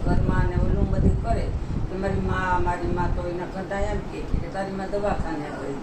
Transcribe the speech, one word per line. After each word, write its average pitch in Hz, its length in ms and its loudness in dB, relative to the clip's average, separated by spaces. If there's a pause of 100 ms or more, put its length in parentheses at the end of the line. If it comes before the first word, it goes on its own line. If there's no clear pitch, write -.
ઘરમાં - 420 4
ને - 100 0
ઓલું - 340 4
બધું - 340 4
કરે - 220 2 (440)
કે 185 60 -4
મારી 190 240 0
મા, 190 380 0
મારી 175 280 0
મા. 175 300 0
તો 175 120 -2
એના 175 160 -4
ઘરડા 196 360 -6
એમ - 180 0
કહે - 220 -6
કે, - 180 0
કે - 100 -4
તારી 190 240 -4
મા 196 140 -6
દવાખાને 196 520 -2
ગઈ, 147 440 -8